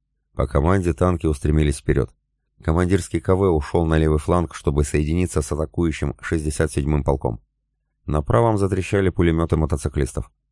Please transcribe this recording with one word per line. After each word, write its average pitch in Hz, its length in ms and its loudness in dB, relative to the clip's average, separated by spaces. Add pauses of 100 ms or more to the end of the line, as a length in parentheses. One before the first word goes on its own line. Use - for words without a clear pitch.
(340)
По - 140 -2
команде 85 460 2
танки 90 320 0
устремились 76 540 0
вперед. 69 320 -2 (520)
Командирский 87 560 0
К 95 160 0
В 95 80 2
ушел 85 420 2
на 80 120 2
левый 78 220 2
фланг, 85 340 -2
чтобы 73 300 0
соединиться 78 580 -2
с - 100 -6
атакующим 76 680 -4
шестьдесят 78 500 -2
седьмым 73 320 0
полком. 65 380 -4 (640)
На 76 160 -2
правом 117 360 2
затрещали 98 520 0
пулеметы 82 480 2
мотоциклистов. 73 720 -4 (200)